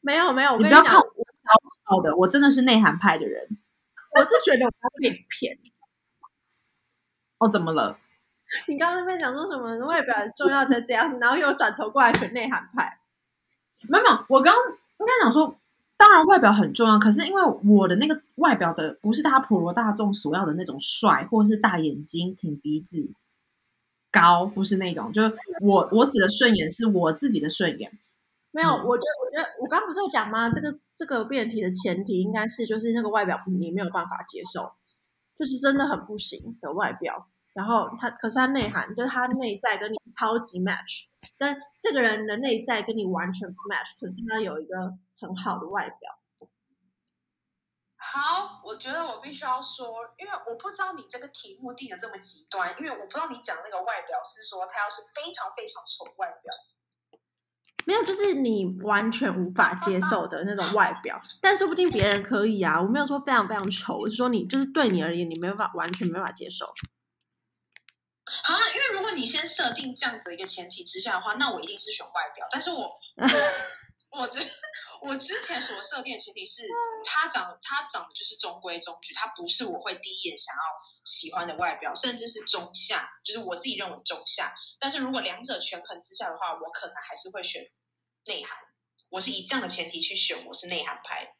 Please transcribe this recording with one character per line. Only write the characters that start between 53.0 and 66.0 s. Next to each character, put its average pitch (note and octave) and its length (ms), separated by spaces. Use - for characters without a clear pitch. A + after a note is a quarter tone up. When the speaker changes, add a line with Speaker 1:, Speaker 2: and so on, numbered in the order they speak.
Speaker 2:
不 F#3+ 80
知 C#4 60
道 D#4+ 100
你 B3 120
讲 - 240
那 G#3+ 60
个 F#3 120
外 G#3 200
表 - 220
是 - 240
说 F#3 180
他 G#3+ 140
要 G#3 80
是 - 140
非 D#4+ 180
常 A#3+ 240
非 A3 100
常 - 180
丑 - 200
的 - 120
外 F#3 120
表。 - 260
Speaker 1:
没 F4+ 100
有， A4+ 80
就 F4 100
是 G4+ 220
你 A3+ 320
完 G#3 300
全 A3 240
无 F3+ 160
法 F3+ 220
接 F#3 260
受 F#3 260
的 D#3+ 180
那 G3+ 120
种 F#3+ 180
外 G#3 180
表， - 180
Speaker 2:
<laughs> - 100
Speaker 1:
但 G4 160
说 F#4+ 120
不 E4 60
定 F4+ 140
别 G3+ 180
人 G3+ 160
可 G3+ 220
以 G#3+ 160
啊， E3 200
我 F#3+ 80
没 B3 100
有 C#4+ 80
说 C#4+ 140
非 C#4+ 100
常 A3+ 160
非 A3 80
常 G3 160
丑， - 280
我 - 100
是 A3 80
说 B3 120
你， A3+ 180
就 C4 120
是 C4+ 80
对 C#4 220
你 F3+ 140
而 E3 120
言， F3 160
你 D#3+ 80
没 F3 100
办 G3 80
法， G#3 180
完 E3+ 180
全 F#3 140